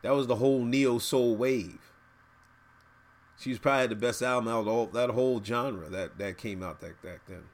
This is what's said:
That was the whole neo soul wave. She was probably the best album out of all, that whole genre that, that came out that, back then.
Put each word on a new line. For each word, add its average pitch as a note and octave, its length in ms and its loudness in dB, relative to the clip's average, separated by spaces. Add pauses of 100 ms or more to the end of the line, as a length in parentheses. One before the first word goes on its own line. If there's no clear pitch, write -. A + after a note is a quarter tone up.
That C3+ 140 2
was C3+ 120 0
the A#2+ 80 2
whole C3 280 4
neo B2 340 4
soul A#2+ 400 2
wave. B2 420 0 (1600)
She C3 100 -8
was B2 100 -6
probably C3+ 280 2
the A2 80 -2
best A#2 260 -2
album B2 260 0
out A2+ 140 0
of G#2 60 -2
all, A2+ 200 2
that A#2+ 220 0
whole B2 340 0
genre A2+ 460 -4
that, F2+ 280 -8
that F#2+ 200 -6
came G2 240 -8
out F2 200 -10
that, E2 200 -16
back F2 240 -16
then. F2 180 -16 (100)